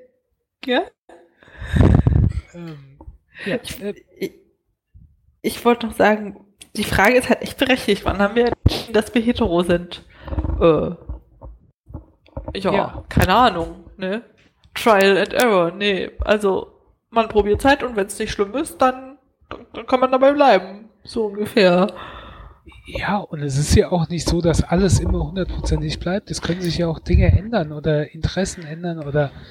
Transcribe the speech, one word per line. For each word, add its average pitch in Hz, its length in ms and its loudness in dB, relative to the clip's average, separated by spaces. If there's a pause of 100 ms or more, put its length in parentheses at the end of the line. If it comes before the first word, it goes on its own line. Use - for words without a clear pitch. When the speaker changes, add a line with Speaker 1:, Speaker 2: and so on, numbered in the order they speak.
(640)
Speaker 1:
ja? 262 160 0 (1700)
Speaker 2:
Ähm, 170 240 -14 (680)
ja, 202 180 -4
Speaker 1:
Ich, - 180 -14
Speaker 2:
äh. 202 120 -8 (260)
Speaker 1:
ich, - 120 -8 (1120)
ich - 240 -6
wollte 233 220 2
noch 214 80 -10
sagen, 208 440 0 (360)
die 214 80 -4
Frage 208 320 2
ist 262 140 2
halt - 120 2
echt - 160 -10
berechtigt. 254 480 0
Wann 180 140 -2
haben 202 160 0
wir 240 160 2 (140)
entschieden, - 280 -2
dass 214 200 0
wir 240 80 2
hetero 214 420 0
sind? 175 400 -2 (560)
Äh, 156 320 4 (1600)
ja, 190 180 -2
Speaker 2:
Ja. - 360 -2
Speaker 1:
keine 185 260 4
Ahnung, 180 500 2 (120)
ne? 196 260 -6 (500)
Trial 196 440 4
and 190 160 0
Error, 190 380 2
nee. 196 380 -4 (120)
Also, 208 500 0 (380)
man 226 200 -2
probiert's 208 360 2
halt 277 180 4
und 240 120 -6
wenn's 202 240 -4
nicht 214 120 -6
schlimm 202 240 -2
ist, 311 260 -6
dann, 262 360 0 (320)
dann, - 240 -14
dann 233 140 -14
kann 254 120 2
man 254 120 0
dabei 269 220 4
bleiben. 202 560 2 (140)
So 226 240 -4
ungefähr. 202 640 2 (920)
Speaker 2:
Ja, - 320 -4
und 165 240 -10
es 143 160 -4
ist 147 180 4
ja 202 160 4
auch 170 180 0
nicht 170 180 -6
so, 170 140 0
dass 165 220 2
alles 180 360 2
immer 170 260 -2
hundertprozentig 156 760 -4
bleibt. 185 320 -6
Es - 100 -8
können 180 200 -4
sich 165 160 -4
ja 170 100 0
auch 160 120 -6
Dinge 180 380 4
ändern 185 360 -2
oder 151 400 -2
Interessen 180 520 -4
ändern 165 340 -8
oder 143 320 -2 (200)